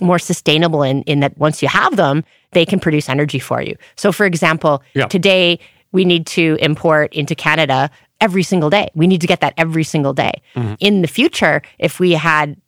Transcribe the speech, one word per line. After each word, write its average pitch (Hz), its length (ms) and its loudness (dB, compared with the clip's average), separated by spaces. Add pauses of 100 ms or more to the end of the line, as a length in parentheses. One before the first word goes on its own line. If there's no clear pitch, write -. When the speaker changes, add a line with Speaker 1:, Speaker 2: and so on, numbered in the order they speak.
Speaker 1:
more 175 180 2
sustainable 160 640 0
in, 135 220 0
in 143 160 0
that 143 180 -2
once 151 240 -2
you 135 60 2
have 233 280 0
them, 151 260 2 (300)
they 190 140 2
can 190 120 0
produce 151 300 -2
energy 143 300 -2
for 123 240 -6
you. - 120 -10 (220)
So, - 160 0
for 208 140 0
example, 160 560 0 (120)
Speaker 2:
Yeah. 135 120 0
Speaker 1:
today 185 520 2 (340)
we 185 120 2
need 175 220 0
to 160 340 0
import 151 540 0
into 151 200 -6
Canada 147 560 0 (300)
every 190 220 0
single 160 260 0
day. 196 260 0
We 160 120 2
need 185 160 2
to 175 40 -2
get 175 140 0
that 147 160 -2
every 160 260 0
single 143 300 -2
day. - 300 -4 (120)
Speaker 2:
Mm-hmm. 110 240 -6
Speaker 1:
In 202 220 2
the 165 80 0
future, 180 540 0 (160)
if - 200 -2
we 180 140 2
had 151 420 0 (140)